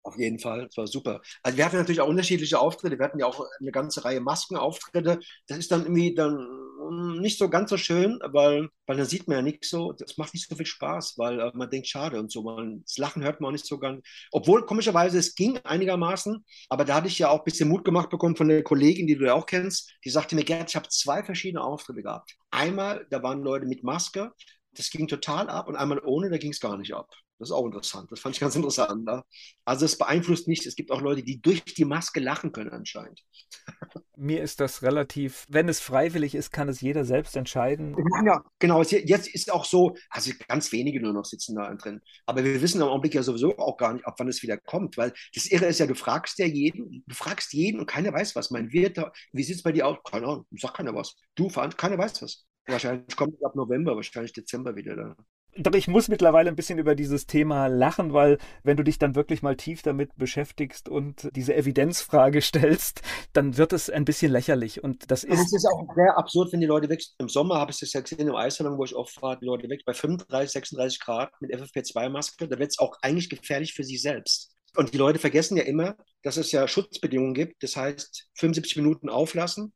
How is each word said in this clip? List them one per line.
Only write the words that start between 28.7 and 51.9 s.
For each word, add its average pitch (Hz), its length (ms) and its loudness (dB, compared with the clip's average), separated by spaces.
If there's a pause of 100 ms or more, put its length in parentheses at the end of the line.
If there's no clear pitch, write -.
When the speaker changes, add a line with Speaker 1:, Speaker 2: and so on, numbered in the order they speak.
Speaker 1:
ne? 120 200 -6 (400)
Also 131 220 0
es 151 100 0
beeinflusst 175 500 0
nicht. 165 200 -2
Es 123 100 -12
gibt - 140 -10
auch 135 100 -2
Leute, 139 220 -2
die 123 180 -8
durch 170 240 4
die - 220 0
Maske 160 340 -4
lachen 139 320 -4
können 110 180 -10
anscheinend. 113 520 -14 (440)
<laughs> - 380 -18 (120)
Speaker 2:
Mir 147 260 -2
ist - 180 -10
das 139 220 -2
relativ, 139 640 -2
wenn 160 200 2
es 160 120 -2
freiwillig 147 540 0
ist, 147 180 -6
kann 143 160 -4
es 131 140 -6
jeder 143 220 0
selbst 127 320 0
entscheiden. 139 600 -2
Speaker 1:
Ja, 180 280 2 (100)
ja, 147 100 -2 (140)
genau. 170 240 6
Es, 160 80 2
jetzt 196 440 4
ist - 160 -6
auch 175 140 0
so, 180 320 6 (140)
also 127 220 -4 (160)
ganz 147 240 -2
wenige 127 280 -2
nur 107 140 -2
noch 101 100 -4
sitzen - 320 -10
da 104 180 -6
drin. 104 260 -12 (260)
Aber 127 180 0
wir 135 160 2
wissen 175 220 2
im 143 60 4
Augenblick 139 260 0
ja 143 80 2
sowieso 127 360 0
auch - 200 -2
gar 117 160 0
nicht, 123 120 -10
ab 120 120 -10
wann 127 100 -2
es 123 140 -6
wieder 110 160 -4
kommt. - 400 -6
Weil 120 140 0 (220)
das - 120 -4
Irre 180 200 4
ist 170 140 2
ja, 156 60 4
du 131 80 -2
fragst - 440 -4
ja 185 80 2
jeden, 147 600 -2
du 127 80 -16
fragst - 400 -8
jeden 202 260 0
und - 60 -6
keiner 175 260 -4
weiß 175 240 -4
was. 120 140 -6
Mein 117 220 -6
Wirt 180 260 2
da, 160 140 -6 (200)
„Wie 135 100 -4
sieht's 175 200 -6
bei 165 100 0
dir 147 160 2
aus?“ 147 160 -2
„Keine 117 220 -6
Ahnung, 147 260 -6
sagt - 240 -10
keiner 139 180 -6
was.“ - 220 -8 (180)
„Du, 180 140 0
Veran-“, 147 280 -4
keiner 190 200 0